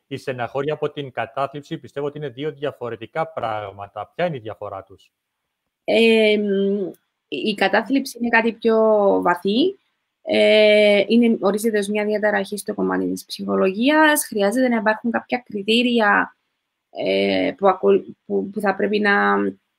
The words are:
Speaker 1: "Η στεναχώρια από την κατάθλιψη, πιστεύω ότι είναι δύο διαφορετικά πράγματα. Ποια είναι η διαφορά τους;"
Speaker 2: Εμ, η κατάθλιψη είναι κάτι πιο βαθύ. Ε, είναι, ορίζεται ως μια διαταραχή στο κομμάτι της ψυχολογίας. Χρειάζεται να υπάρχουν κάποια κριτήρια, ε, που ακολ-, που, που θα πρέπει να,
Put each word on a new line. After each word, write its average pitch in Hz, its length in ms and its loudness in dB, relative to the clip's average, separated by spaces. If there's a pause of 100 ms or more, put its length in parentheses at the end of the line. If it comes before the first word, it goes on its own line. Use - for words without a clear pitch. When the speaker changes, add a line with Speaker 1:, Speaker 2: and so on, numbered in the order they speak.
Speaker 1:
"Η 139 100 -12
στεναχώρια 131 560 -6
από 147 180 -6
την 139 200 -12
κατάθλιψη, 139 680 -8
πιστεύω 143 280 -10
ότι 147 120 -8
είναι 147 100 -8
δύο 143 240 -8
διαφορετικά 135 760 -8
πράγματα. 104 880 -8
Ποια 175 120 -2
είναι 156 100 -6
η 117 40 -10
διαφορά 101 420 -12
τους;" - 300 -20 (720)
Speaker 2:
Εμ, 208 1040 2 (380)
η 190 260 -4
κατάθλιψη 220 640 -2
είναι 240 100 -4
κάτι 226 240 2
πιο 226 240 0 (460)
βαθύ. 202 560 0 (440)
Ε, 214 840 4
είναι, 226 340 4
ορίζεται 208 380 0
ως 196 100 -2
μια 208 160 -4
διαταραχή 208 520 -2
στο 202 180 -8
κομμάτι 185 320 -2
της 185 180 -6
ψυχολογίας. 220 1040 0
Χρειάζεται 220 420 0
να 233 80 0
υπάρχουν 214 340 -2
κάποια 240 360 -6
κριτήρια, 214 880 0 (540)
ε, 98 680 -2
που 196 120 2
ακολ-, 196 360 2 (220)
που, 196 260 -4
που 214 80 -8
θα 202 140 -2
πρέπει 208 240 -2
να, 202 380 2 (420)